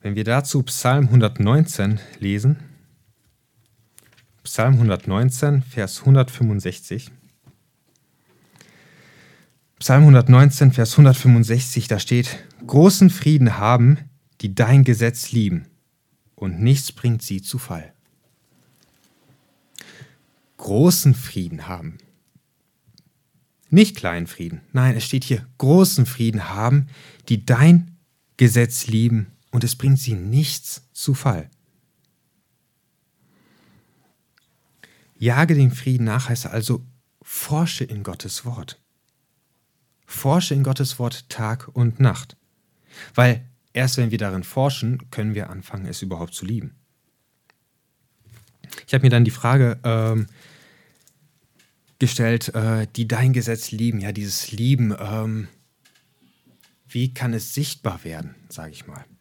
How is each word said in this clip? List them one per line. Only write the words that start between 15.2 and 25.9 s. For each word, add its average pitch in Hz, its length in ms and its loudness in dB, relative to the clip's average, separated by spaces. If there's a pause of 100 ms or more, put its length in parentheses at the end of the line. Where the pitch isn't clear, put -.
lieben, 98 360 -2 (680)
und 90 240 -10
nichts 131 320 0
bringt 117 300 -4
sie 95 200 -10
zu 123 180 -10
Fall." 82 340 -14 (2750)
Großen 139 580 2
Frieden 82 520 -12
haben. 82 300 -14 (1700)
Nicht 208 280 4
kleinen 85 300 -6
Frieden. 85 340 -14 (100)
Nein, 127 240 0
es 120 80 -6
steht 131 220 -4
hier, 117 200 -4 (120)
großen 156 480 4